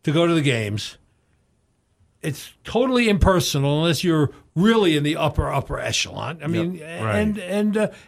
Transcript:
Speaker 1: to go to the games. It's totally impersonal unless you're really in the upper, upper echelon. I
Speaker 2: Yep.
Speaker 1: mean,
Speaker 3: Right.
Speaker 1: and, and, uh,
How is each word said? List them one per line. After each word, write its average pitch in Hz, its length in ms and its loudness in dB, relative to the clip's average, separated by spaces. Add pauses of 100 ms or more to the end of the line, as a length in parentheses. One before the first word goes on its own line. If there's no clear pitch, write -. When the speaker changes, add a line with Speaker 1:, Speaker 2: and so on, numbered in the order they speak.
Speaker 1:
to 151 80 0
go 165 120 4
to 170 80 2
the 165 100 2
games. 110 560 -2 (1200)
It's - 280 -8 (140)
totally 247 440 0
impersonal 151 720 2
unless 170 240 0
you're 156 260 2 (240)
really 196 420 4
in 147 80 0
the 151 120 0
upper, 147 340 -2
upper 139 300 -4
echelon. 117 640 -6
I - 0 -
Speaker 2:
Yep. 151 80 -4
Speaker 1:
mean, 170 300 -4
Speaker 3:
Right. 151 360 -4
Speaker 1:
and, 214 220 0
and, 202 380 -2
uh, 214 120 0 (200)